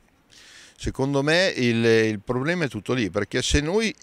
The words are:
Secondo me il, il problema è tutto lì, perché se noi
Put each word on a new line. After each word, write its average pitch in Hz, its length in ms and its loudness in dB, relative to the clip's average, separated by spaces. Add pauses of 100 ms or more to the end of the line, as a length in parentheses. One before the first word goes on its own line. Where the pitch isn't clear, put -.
(760)
Secondo 139 480 -2
me 165 320 2
il, 117 280 2
il 113 360 4
problema 147 460 -4
è - 20 -6
tutto 110 260 -6
lì, 131 160 0
perché 113 320 -2
se 147 200 0
noi 196 300 -2 (120)